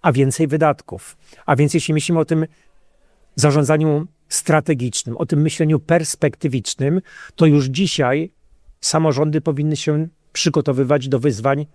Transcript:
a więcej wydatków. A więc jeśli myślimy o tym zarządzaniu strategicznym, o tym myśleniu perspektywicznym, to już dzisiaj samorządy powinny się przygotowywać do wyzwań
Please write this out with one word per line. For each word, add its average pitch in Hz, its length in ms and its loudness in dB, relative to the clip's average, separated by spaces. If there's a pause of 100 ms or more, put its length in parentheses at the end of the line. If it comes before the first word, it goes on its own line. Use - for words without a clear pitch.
a 165 100 2
więcej 135 360 2
wydatków. 151 680 -2 (280)
A 143 100 2
więc 143 180 2
jeśli 160 200 0
myślimy 160 260 0
o 156 60 0
tym 160 200 -2 (880)
zarządzaniu 151 720 2 (220)
strategicznym, 127 880 -2
o 156 80 -4
tym 147 160 0
myśleniu 156 380 0
perspektywicznym, 151 1200 -2 (340)
to 170 100 4
już 147 200 4
dzisiaj 147 680 -2 (500)
samorządy 151 600 0
powinny 151 340 -2
się 156 320 -2 (260)
przygotowywać 139 760 0
do 127 100 0
wyzwań 135 540 -2